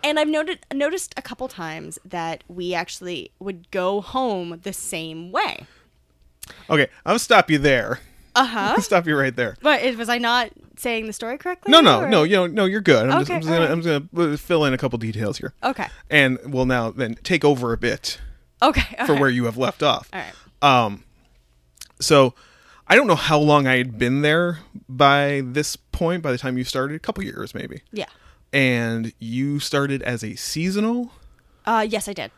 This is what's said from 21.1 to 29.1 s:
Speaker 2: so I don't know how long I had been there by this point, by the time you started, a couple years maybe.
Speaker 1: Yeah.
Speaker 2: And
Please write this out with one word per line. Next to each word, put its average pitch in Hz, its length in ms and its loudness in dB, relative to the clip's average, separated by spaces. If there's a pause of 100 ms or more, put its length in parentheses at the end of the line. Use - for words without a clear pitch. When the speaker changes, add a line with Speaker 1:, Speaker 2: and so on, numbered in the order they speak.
Speaker 2:
so 135 360 4 (520)
I 185 80 4
don't 262 120 6
know 180 80 4
how 151 240 2
long 147 280 6
I 127 120 4
had 123 200 -4
been 127 220 0
there 160 380 0 (280)
by 143 560 4
this 131 340 -4
point, 170 460 -4
by 147 80 -2
the 123 60 0
time 127 220 -4
you 127 60 -2
started, 139 300 -4
a 160 40 -10
couple 196 260 -8
years - 300 -12
maybe. - 260 -12 (100)
Speaker 1:
Yeah. 208 140 -10 (480)
Speaker 2:
And 117 680 0